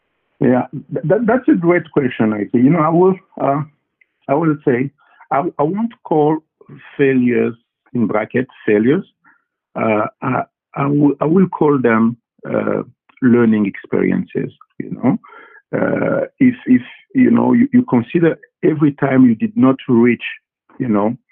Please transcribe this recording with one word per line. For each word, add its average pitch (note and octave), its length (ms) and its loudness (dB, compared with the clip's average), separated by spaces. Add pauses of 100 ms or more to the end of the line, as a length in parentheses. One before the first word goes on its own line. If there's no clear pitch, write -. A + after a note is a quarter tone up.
(400)
Yeah, B2+ 300 0
th-, - 340 -10
that, G3+ 220 0
that's B3 220 0
a D4+ 80 4
great F3 360 0
question, B2 400 0
I G#2 140 -6
think. A#2+ 180 2
You C#3 60 4
know, E3 100 2
I D#3 80 0
will, F#3 280 2 (220)
uh, C#3+ 260 -2 (640)
I C#3 60 -2
will D#3 280 0
say, C3 300 -2 (380)
I, C#3 120 0 (160)
I C#3+ 40 -2
won't G#3 320 -4 (100)
call D#3 340 0 (580)
failures, B2 580 0 (380)
in A#2+ 140 0
bracket, G#2+ 400 -4 (200)
failures. A#2+ 380 2 (680)
Uh, A2 320 -2 (140)
I, D3+ 220 -4 (320)
I D3 120 -4
will, C#3+ 340 0
I - 40 -2
will F3+ 240 2
call D3 320 0
them, A#2 380 0 (300)
uh, G#2 340 -4 (400)
learning A2+ 440 2
experiences, - 840 -4 (260)
you - 120 -14
know. - 280 -2 (560)
Uh, - 520 -2 (120)
if, B3+ 160 2 (120)
if, B2+ 160 2 (320)
you B3+ 160 4
know, B2 240 2
you, A#2+ 180 2
you B3 160 4
consider D#3 500 0 (240)
every D#3 300 0
time C3+ 320 2
you A#2 100 4
did A2 220 -4
not C3 200 2 (120)
reach, A#2+ 360 2 (540)
you B2+ 100 -6
know, G#2+ 280 -2 (160)